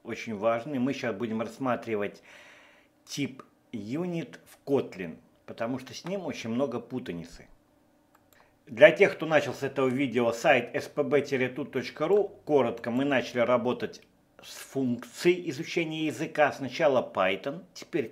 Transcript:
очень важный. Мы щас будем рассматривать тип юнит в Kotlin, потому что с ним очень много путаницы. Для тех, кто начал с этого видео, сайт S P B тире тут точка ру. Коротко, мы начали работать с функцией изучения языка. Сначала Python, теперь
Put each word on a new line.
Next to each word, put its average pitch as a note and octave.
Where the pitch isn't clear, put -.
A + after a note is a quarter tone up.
очень A2
важный. A#2
Мы C3+
щас A#2+
будем A2
рассматривать A2
тип -
юнит D#3
в -
Kotlin, F#2+
потому A#2+
что -
с -
ним F#3
очень A#2
много B2
путаницы. F#2+
Для C#3
тех, F3+
кто D#3+
начал D3+
с -
этого C3
видео, B2
сайт B2
S C#3+
P -
B C3+
тире B2+
тут B2
точка C#3+
ру. G3
Коротко, A#2+
мы B2+
начали B2+
работать A#2+
с -
функцией C3+
изучения D#3
языка. D3
Сначала C3+
Python, G#2
теперь -